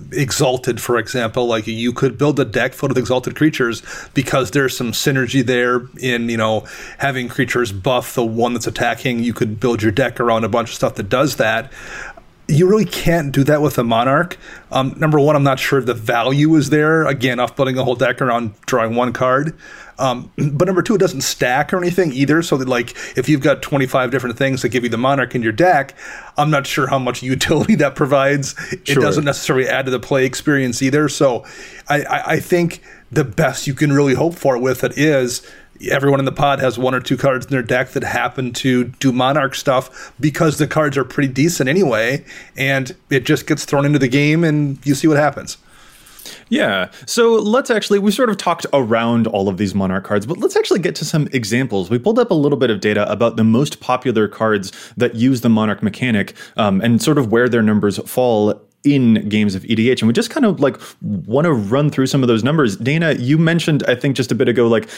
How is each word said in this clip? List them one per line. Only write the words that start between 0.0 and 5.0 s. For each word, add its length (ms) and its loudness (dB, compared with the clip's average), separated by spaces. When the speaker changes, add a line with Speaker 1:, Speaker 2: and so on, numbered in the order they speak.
Speaker 1:
Exalted, 680 -2
for 160 0
example, 500 -2
like, 180 -2
you 280 -4
could 240 -2
build 240 0
a 20 4
deck 300 -2
filled 180 -4
with 60 -2
Exalted 400 -2
creatures 440 0
because 380 0
there's 240 0
some 160 -4
synergy 540 0